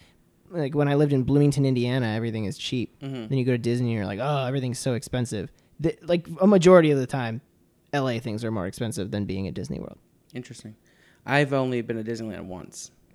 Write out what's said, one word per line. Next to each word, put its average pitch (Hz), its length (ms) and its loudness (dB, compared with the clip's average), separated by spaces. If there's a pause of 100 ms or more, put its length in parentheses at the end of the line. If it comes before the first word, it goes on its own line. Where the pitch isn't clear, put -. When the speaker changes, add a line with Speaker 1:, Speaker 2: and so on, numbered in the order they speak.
(500)
Speaker 1:
like, 151 240 -4
when 143 140 2
I 143 60 2
lived 143 180 4
in 131 120 2
Bloomington, 143 420 4
Indiana, 123 400 0
everything 110 400 -4
is 139 100 -6
cheap. - 460 -6
Speaker 2:
Mm-hmm. 135 240 -10
Speaker 1:
Then 131 120 -2
you 123 60 0
go 127 80 2
to 123 60 2
Disney, 120 300 0
and 117 80 0
you're 104 100 -2
like, 101 160 -6
"Oh, 139 240 -2
everything's 127 320 -4
so 131 160 -2
expensive." 113 580 -6 (280)
The, 160 220 -2
like, 170 240 0 (140)
a 185 60 4
majority 180 460 10
of 139 60 4
the 127 80 0
time, 117 340 -4 (520)
L 135 160 0
A 117 120 -2
things 113 240 -6
are 113 60 -4
more 101 160 -4
expensive 104 440 -6
than 104 160 -2
being 95 200 -6
at 80 80 -6
Disney 87 240 -8
World. - 200 -14 (360)
Speaker 2:
Interesting. 117 400 -16 (500)
I've 139 300 2
only 127 280 0
been 113 200 -6
to - 80 -10
Disneyland 110 360 -8
once, - 440 -16 (240)